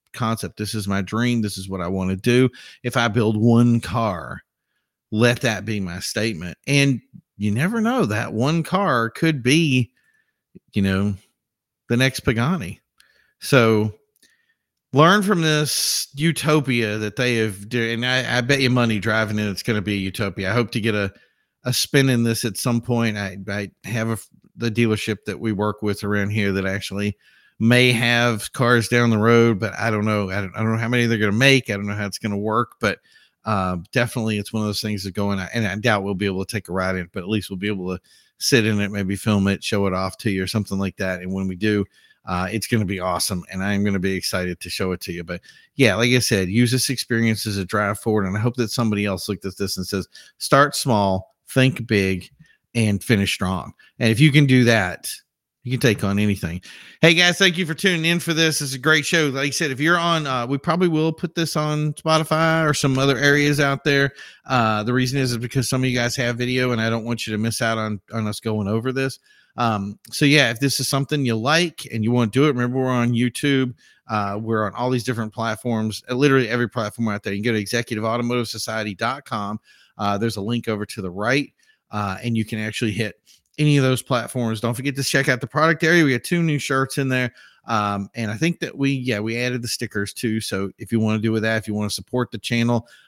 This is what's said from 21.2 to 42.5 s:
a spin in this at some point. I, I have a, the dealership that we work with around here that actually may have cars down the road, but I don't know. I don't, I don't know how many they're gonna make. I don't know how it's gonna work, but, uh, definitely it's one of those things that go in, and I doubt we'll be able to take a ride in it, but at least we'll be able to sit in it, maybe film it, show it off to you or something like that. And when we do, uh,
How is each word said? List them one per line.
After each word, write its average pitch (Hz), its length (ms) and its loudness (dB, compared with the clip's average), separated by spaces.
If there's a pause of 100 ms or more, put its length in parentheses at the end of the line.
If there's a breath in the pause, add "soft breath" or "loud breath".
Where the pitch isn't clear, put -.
a 123 80 -2
spin 135 380 2
in 120 140 2
this 113 200 0
at 110 140 -4
some 120 240 0
point. 117 360 0
I, 101 200 -6 (100)
I 101 240 -6 (140)
have 113 240 -4
a, 113 80 -2 (400)
the 117 120 -2
dealership 110 560 0
that 98 140 -8
we 110 140 -2
work 104 280 -2
with 104 220 -2
around 104 280 -2
here 104 200 0
that 95 140 0
actually 101 520 -4 (420 soft breath)
may 123 340 6
have 120 580 0
cars 120 380 4
down 120 200 4
the 110 80 4
road, 117 420 6
but 104 200 -4
I 113 100 0
don't 107 160 0
know. 104 240 0
I 98 120 -2
don't, 92 140 -8
I 104 40 -6
don't 110 140 0
know 113 60 -2
how 117 100 -4
many 120 160 2
they're 113 120 2
gonna 104 140 2
make. 131 380 4
I 107 40 0
don't 101 140 -6
know 104 80 -6
how 104 120 -4
it's 95 120 -10
gonna 104 180 -4
work, 110 440 -2
but, 98 180 0 (460 soft breath)
uh, 92 320 -2 (140)
definitely 113 460 -2
it's 101 140 -6
one 110 100 -2
of 107 60 -2
those 104 140 -4
things 107 220 -4
that 95 100 -8
go 101 180 -2
in, 95 80 -2
and 110 260 -4
I 95 120 -2
doubt 107 260 2
we'll 101 100 -2
be 95 120 -2
able 95 180 -2
to - 120 -8
take 98 140 -6
a 87 40 -6
ride 92 220 0
in 90 100 -4
it, 85 80 -18
but 92 100 -8
at 92 60 -8
least 107 200 -2
we'll 98 80 -8
be 98 100 -4
able 92 280 -6
to 90 60 -10 (380 soft breath)
sit 117 260 2
in 104 160 0
it, 101 80 -2
maybe 101 260 -4
film 101 320 2
it, 98 160 0
show 101 220 0
it 95 80 0
off 92 240 -4
to 110 140 -2
you 95 120 0
or 92 40 -6
something 98 320 -2
like 98 180 -4
that. 92 240 -4
And 92 100 -8
when 95 160 -4
we 92 80 -6
do, 104 300 0 (400 soft breath)
uh, 90 260 -4